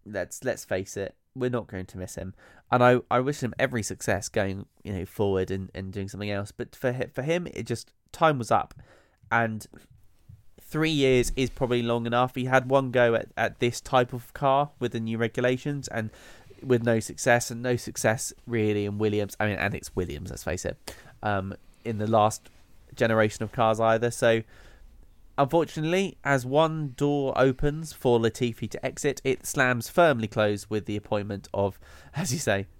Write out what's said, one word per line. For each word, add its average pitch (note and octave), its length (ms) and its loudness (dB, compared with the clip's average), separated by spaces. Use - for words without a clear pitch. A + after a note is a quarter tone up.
Let's, G2+ 380 -8
let's - 220 -6
face F#2+ 320 -6
it, G2 180 -8
we're B2+ 160 -2
not A#2+ 180 -4
going F#2 180 -10
to - 120 -16
miss F#2 180 -10
him. F#2 180 -10
And B2 140 4
I, B2 160 8
I B2 120 2
wish C#3+ 180 -4
him A#2+ 180 -4
every B2+ 240 -2
success G2 460 -4
going, G2 380 -4
you G#2 80 -10
know, F#2 140 -6
forward F#2+ 460 -2
and, F#2+ 220 -6
and F#2 200 -10
doing G2 160 -8
something G#2 200 -8
else. G2 220 -6
But - 240 -12
for B2+ 160 -2
hi-, A#2 200 -6
for B2+ 120 -8
him, E3+ 300 -2
it A2 100 -8
just, - 300 -8
time D#3 260 2
was A#2 140 -2
up, - 220 2
and A2+ 340 0
three D#3+ 300 0
years C3 460 4
is C3 120 0
probably B2 320 0
long A#2 240 0
enough. A#2+ 300 0
He B2+ 80 -4
had B2+ 260 2
one C3+ 220 2
go A#2+ 240 4
at, - 220 -2
at - 220 -2
this A#2+ 200 0
type B2+ 320 2
of A#2+ 220 -12
car C#3 460 2
with A#2+ 120 -2
the A#2 80 -6
new A2+ 180 -4
regulations, B2+ 720 -2
and A2 220 -6
with B2 200 2
no A#2 160 2
success, - 520 0
and A#2 100 -10
no B2 140 0
success - 580 -2
really G#2+ 400 0
in G2+ 120 -4
Williams. G#2 420 0
I G#2+ 80 0
mean, G2+ 100 -2
and G2 180 -2
it's - 200 -12
Williams, E2+ 360 -6
let's - 120 -12
face E2+ 220 -4
it, F2+ 100 -4
um, G2 340 -2
in A2 140 -6
the G#2+ 80 -2
last A2 420 4
generation A2 480 2
of G#2 80 -8
cars A2 280 2
either. A2+ 300 4
So, A2+ 320 4
unfortunately, D#3+ 880 0
as C3+ 240 0
one D3+ 500 0
door C#3+ 400 0
opens D3 560 0
for A#2+ 260 2
Latifi A2+ 520 -2
to - 120 -12
exit, C#3 400 -4
it - 220 -2
slams B2+ 420 0
firmly C3+ 400 4
closed G#2 400 0
with G#2+ 200 -4
the G#2 80 -4
appointment G2+ 580 -6
of, G2+ 260 -2
as D#3 180 -4
you E3+ 60 -4
say G2 260 0